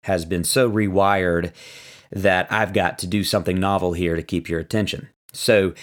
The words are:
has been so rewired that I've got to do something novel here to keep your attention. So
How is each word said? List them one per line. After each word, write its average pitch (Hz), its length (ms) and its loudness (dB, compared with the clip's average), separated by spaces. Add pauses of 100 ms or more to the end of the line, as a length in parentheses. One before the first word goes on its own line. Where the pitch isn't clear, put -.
has 90 200 -2
been 85 180 -2
so 123 280 2
rewired 95 800 0 (600)
that 92 380 2
I've 107 220 0
got 95 280 0
to 92 60 -8
do 98 160 0
something 92 380 0
novel 92 320 0
here 85 240 0
to 82 60 -4
keep - 260 -4
your 82 120 -2
attention. 98 500 -4 (240)
So 98 480 2